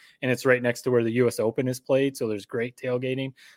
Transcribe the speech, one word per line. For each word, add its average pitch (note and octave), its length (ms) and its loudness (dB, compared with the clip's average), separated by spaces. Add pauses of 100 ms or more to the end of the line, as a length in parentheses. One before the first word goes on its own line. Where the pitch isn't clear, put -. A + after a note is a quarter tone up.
(220)
and B2+ 80 0
it's B2 160 0
right B2 160 4
next A#2+ 200 -2
to B2+ 100 0
where A#2+ 100 4
the A2+ 120 0
U B2 120 4
S A#2 140 0
Open A#2 260 0
is B2+ 140 -4
played. C3+ 360 0
So A#2+ 120 -4
there's G#2 180 -6
great B2 300 -6
tailgating. C3 560 -4 (240)